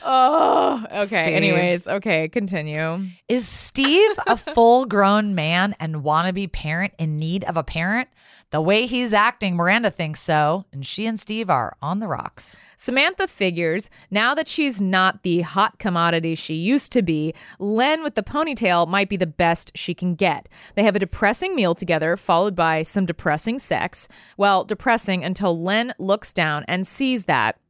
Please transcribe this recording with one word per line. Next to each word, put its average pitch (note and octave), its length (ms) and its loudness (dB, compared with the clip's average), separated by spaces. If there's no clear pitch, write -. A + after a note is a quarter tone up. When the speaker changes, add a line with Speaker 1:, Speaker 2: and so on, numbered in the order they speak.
Speaker 1:
Oh, C4 800 4
okay. G3+ 160 -2
Speaker 2:
Steve. D#3+ 120 0
Speaker 1:
Anyways, F3 520 2
okay, F3 420 0
continue. E3 720 -4
Speaker 2:
Is B3 200 0
Steve E4 640 2
a A#3 120 2
<laughs> D#4 160 -12
full-grown G#3+ 840 4
man F3 460 0
and D#3+ 160 -4
wannabe E3 540 0
parent E3+ 460 -4
in D#3 200 -2
need E3 260 -4
of E3 140 -4
a D#3+ 60 -2
parent? F#3+ 440 -4
The D#3 100 0
way G#3 240 2
he's A#3+ 280 -2
acting, G#3 440 2
Miranda G3 340 2
thinks D#3 300 -8
so, D#3 500 2
and C#3 160 -10
she G#3+ 180 -6
and A3+ 140 -4
Steve G#3+ 300 -6
are B2+ 320 0
on F3 180 -4
the A3 80 -6
rocks. - 480 -10
Speaker 1:
Samantha E4 500 0
figures E3+ 600 -2
now A3+ 240 2
that D#4 140 -2
she's C4 340 -2
not F#3 420 2
the F3 180 2
hot G3 360 -2
commodity E3+ 580 0
she - 180 -8
used G3 400 0
to B3 80 4
be, D#3 320 -2
Len B3 420 0
with C#4+ 140 -6
the G#3 80 0
ponytail A3+ 640 0
might F#3+ 220 0
be G3+ 80 -2
the F3 100 0
best E3+ 500 0
she - 160 -6
can F3+ 220 -2
get. E3 320 -2
They G3+ 80 2
have G#3 120 4
a G3+ 40 0
depressing A#3 540 0
meal B3+ 220 2
together, E3 400 0
followed F#3 400 0
by D#3+ 280 0
some F#3+ 220 0
depressing E3+ 540 -2
sex. - 480 -4
Well, G3 260 4
depressing G3+ 640 -2
until F3 360 -2
Len G#3+ 380 0
looks G3 320 -2
down D3+ 380 -2
and F3+ 180 -2
sees B3+ 380 -2
that A#2 340 2